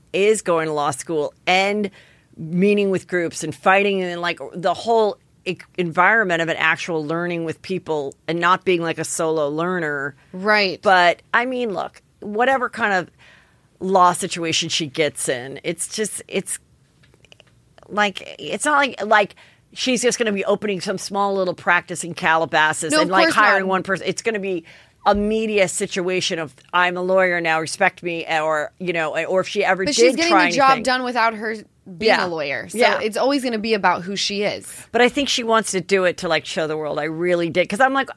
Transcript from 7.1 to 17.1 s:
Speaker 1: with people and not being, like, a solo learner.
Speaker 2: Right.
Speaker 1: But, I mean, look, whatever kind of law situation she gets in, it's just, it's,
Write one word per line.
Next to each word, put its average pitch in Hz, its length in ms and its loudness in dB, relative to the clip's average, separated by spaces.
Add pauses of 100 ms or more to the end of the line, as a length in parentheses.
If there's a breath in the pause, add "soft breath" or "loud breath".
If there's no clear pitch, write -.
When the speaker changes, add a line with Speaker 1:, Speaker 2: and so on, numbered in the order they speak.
Speaker 1:
with 160 160 -8
people 156 540 -6 (140)
and 165 100 -2
not 175 260 2
being, 175 180 2
like, 165 160 -2
a 160 60 -4
solo 160 440 0
learner. 151 680 -4 (180 soft breath)
Speaker 2:
Right. 196 500 0
Speaker 1:
But, 180 400 6 (120)
I 240 120 2
mean, 247 280 -4
look, - 260 -6 (200)
whatever 240 480 0
kind 214 260 -2
of 180 160 -2 (720 soft breath)
law 185 320 4
situation 165 560 -4
she 160 180 -4
gets 143 420 -2
in, 135 360 -4
it's - 320 -6
just, 214 320 -6
it's, - 320 -6 (1300)